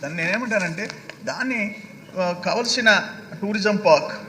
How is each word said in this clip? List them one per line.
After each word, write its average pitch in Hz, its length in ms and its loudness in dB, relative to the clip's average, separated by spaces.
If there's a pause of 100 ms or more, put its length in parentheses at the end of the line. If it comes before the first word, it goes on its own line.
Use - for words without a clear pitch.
దాన్ని 160 200 -4
నేనేమంటానంటే 202 640 -2 (340)
దాన్ని, 214 520 -4 (440)
ఆ, 175 260 0
కావలసిన 220 600 4 (340)
టూరిజం 208 340 0
పార్క్ 156 540 4